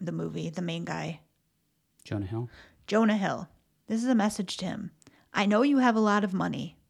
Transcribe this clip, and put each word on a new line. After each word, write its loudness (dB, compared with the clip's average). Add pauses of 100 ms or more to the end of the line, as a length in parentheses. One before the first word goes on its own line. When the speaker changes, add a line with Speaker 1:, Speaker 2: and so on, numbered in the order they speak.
Speaker 1:
the -6
movie? -6
The -6
main -6
guy? -8 (840)
Speaker 2:
Jonah -6
Hill? -6 (360)
Speaker 1:
Jonah 4
Hill. -2 (400)
This -2
is 0
a 4
message 0
to -6
him. -8 (420)
I 0
know 4
you 4
have 4
a 4
lot 4
of -4
money. -4 (140)